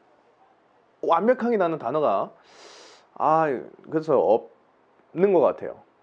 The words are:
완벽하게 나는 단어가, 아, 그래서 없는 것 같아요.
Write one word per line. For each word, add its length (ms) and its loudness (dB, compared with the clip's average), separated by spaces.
완벽하게 560 0
나는 220 0
단어가, 520 -2
아, 300 0
그래서 300 0
없는 200 2
것 80 4
같아요. 340 -2